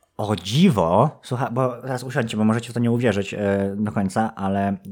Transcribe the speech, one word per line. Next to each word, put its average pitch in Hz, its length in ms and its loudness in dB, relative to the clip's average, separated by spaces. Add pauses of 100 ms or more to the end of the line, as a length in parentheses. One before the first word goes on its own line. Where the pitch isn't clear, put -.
(160)
o 107 200 -2
dziwo, 110 880 4
słuchaj, 123 300 -4
bo 127 300 -2
teraz 127 220 -6
usiądźcie, 131 320 -4
bo 107 80 2
możecie 113 260 0
w 113 40 -8
to 120 60 -2
nie 117 100 2
uwierzyć, 113 440 0
e, 98 420 0
do 107 160 -2
końca, 107 420 -2
ale 98 420 -2 (160)